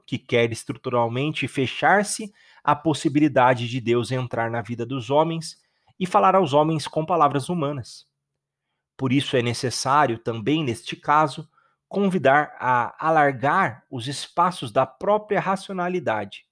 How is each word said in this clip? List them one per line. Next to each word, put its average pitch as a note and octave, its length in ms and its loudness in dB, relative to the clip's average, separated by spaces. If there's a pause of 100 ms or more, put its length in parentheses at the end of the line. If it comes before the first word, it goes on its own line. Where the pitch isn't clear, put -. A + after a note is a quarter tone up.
que C3 100 -6
quer A#2 340 0
estruturalmente B2 960 -4
fechar-se F#3+ 840 0 (300)
à D3 120 2
possibilidade C3+ 920 2
de B2 120 -4
Deus A#2 300 0
entrar A#2+ 400 -2
na A#2+ 120 -4
vida A#2 240 -6
dos B2 240 -6
homens D#3+ 520 0 (380)
e F#3 60 -2
falar F#3+ 280 4
aos E3+ 200 4
homens D#3 340 2
com D#3 160 -4
palavras D3 460 2
humanas. D3 560 -6 (880)
Por C3 160 -2
isso C3+ 240 0
é A#2+ 60 2
necessário, A#2+ 760 0
também A#2+ 460 -2
neste B2 320 -6
caso, D3+ 500 0 (400)
convidar D3+ 720 2
a B2 480 -2
alargar D3 840 0
os B2 180 -8
espaços D#3 640 -4
da C3+ 140 2
própria G#3 520 -2
racionalidade F3 1120 -4